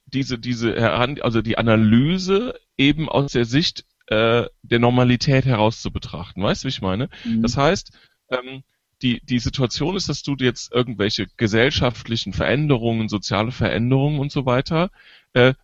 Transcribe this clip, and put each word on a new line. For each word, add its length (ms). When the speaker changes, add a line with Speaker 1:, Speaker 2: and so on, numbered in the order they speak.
Speaker 1:
diese, 320
diese 420
heran-, 420
also 200
die 160
Analyse 1040
eben 320
aus 220
der 140
Sicht, 400
äh, 380
der 180
Normalität 640
heraus 360
zu 100
betrachten. 520
Weißt 200
du, 40
wie 20
ich 120
meine? 280
Speaker 2:
Mhm. 180
Speaker 1:
Das 160
heißt, 340
ähm, 340
die, 240
die 140
Situation 560
ist, 140
dass 120
du 160
jetzt 340
irgendwelche 540
gesellschaftlichen 960
Veränderungen, 760
soziale 420
Veränderungen 680
und 120
so 140
weiter, 460
äh, 300